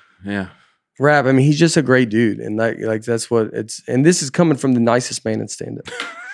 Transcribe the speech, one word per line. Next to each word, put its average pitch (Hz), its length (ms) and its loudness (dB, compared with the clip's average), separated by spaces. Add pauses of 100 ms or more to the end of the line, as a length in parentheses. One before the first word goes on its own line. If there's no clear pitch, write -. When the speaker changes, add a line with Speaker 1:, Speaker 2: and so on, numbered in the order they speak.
(240)
Speaker 1:
Yeah. 101 260 -6 (500)
Speaker 2:
rap. 143 260 4
I 131 60 4
mean, 135 120 4
he's 147 140 4
just 165 200 2
a 160 40 4
great 127 280 2
dude, 107 300 2
and, 107 180 -6
like, 113 240 -2
like, 110 240 -4
that's 117 260 -4
what 110 220 0
it's. - 340 -8
And 127 180 2
this 175 160 4
is 139 80 -8
coming 165 280 2
from 131 160 0
the 123 60 2
nicest 117 460 0
man 110 160 -2
in 110 60 -8
stand-up. - 400 -12 (460)